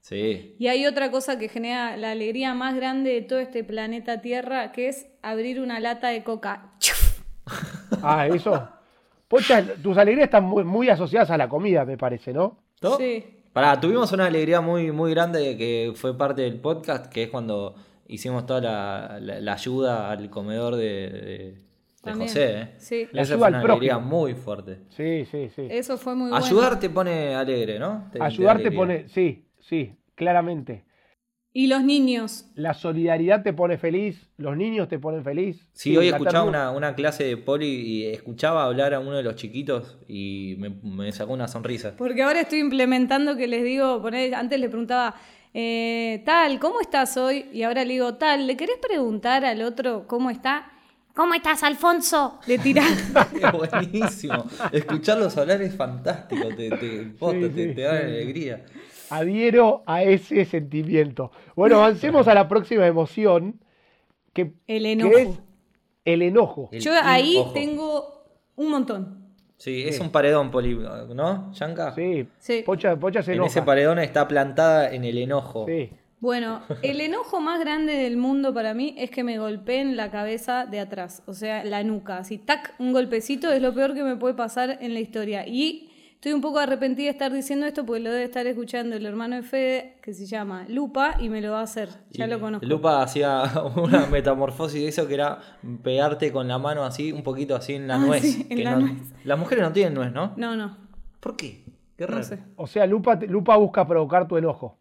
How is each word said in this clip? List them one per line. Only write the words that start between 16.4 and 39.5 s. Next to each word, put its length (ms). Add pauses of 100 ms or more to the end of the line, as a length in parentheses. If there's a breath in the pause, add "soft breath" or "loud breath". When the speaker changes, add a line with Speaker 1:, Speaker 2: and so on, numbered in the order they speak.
Speaker 1:
del 180
podcast, 460
que 180
es 60
cuando 440 (320 soft breath)
hicimos 400
toda 140
la, 600
la, 200
la 140
ayuda 580
al 180
comedor 460
de, 80 (260)
de 480 (480)
Speaker 2:
También. 220
Speaker 1:
José, 320
¿eh? 180
Speaker 2:
Sí. 340
Speaker 3:
Le 100
Speaker 1:
Esa 120
Speaker 3:
ayuda 40
Speaker 1:
fue 80
Speaker 3:
al 80
Speaker 1:
una 60 (120)
alegría 220
Speaker 3:
prójimo. 220
Speaker 1:
muy 180
fuerte. 440 (100)
Speaker 3:
Sí, 420
sí, 240
sí. 160
Speaker 2:
Eso 280
fue 160
muy 160
bueno. 140
Speaker 1:
Ayudar 360
te 100
pone 440
alegre, 440
¿no? 340
Te, 60
te 60
Speaker 3:
Ayudar 320
te 120
Speaker 1:
alegría. 120
Speaker 3:
pone, 280
sí, 380 (140)
sí, 340 (200)
claramente. 720 (680)
Speaker 2:
Y 160
los 140
niños. 720
Speaker 3:
La 200
solidaridad 680
te 120
pone 240
feliz, 580
los 220
niños 300
te 100
ponen 260
feliz. 480
Speaker 1:
Sí, 180
Speaker 3:
Sí, 60
Speaker 1:
hoy 140
Speaker 3:
la 80
Speaker 1:
escuchaba 260
Speaker 3:
ternura. 260
Speaker 1:
una, 60
una 180
clase 300
de 140
poli 280
y 420
escuchaba 560
hablar 280
a 80
uno 120
de 100
los 140
chiquitos 600 (100)